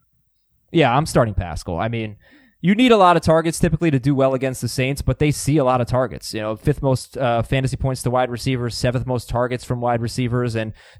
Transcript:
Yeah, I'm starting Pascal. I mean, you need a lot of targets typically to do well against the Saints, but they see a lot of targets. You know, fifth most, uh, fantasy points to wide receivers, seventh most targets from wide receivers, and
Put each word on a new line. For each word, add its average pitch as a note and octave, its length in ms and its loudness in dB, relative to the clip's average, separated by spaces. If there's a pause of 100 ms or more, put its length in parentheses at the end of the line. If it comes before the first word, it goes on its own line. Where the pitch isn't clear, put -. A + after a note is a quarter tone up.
(720)
Yeah, C3+ 240 2
I'm - 100 2
starting A#2 280 0
Pascal. F2 440 -6
I A2 100 -2
mean, A2 300 -6 (440)
you F#3 140 2
need A#3+ 160 4
a A3 60 8
lot F3+ 180 6
of D#3 60 2
targets E3 380 2
typically E3 320 2
to C3+ 80 2
do C3+ 160 0
well C3+ 180 4
against C3 280 -4
the B2 60 -4
Saints, C3+ 340 -2
but - 180 -2
they D3+ 120 4
see C#3+ 260 0
a C#3+ 60 4
lot B2+ 180 2
of A#2 60 -2
targets. - 460 -4
You G#2+ 80 -4
know, A2 140 -4
fifth C#3 260 -2
most, C3 360 0
uh, A#2+ 260 0
fantasy C3+ 340 -2
points C3 260 -4
to B2 60 -2
wide B2 220 0
receivers, A#2+ 440 -4
seventh A#2+ 300 -2
most B2 240 -6
targets B2 340 -2
from B2 180 -6
wide A#2+ 200 0
receivers, A#2+ 540 -2
and A2+ 180 -4 (260)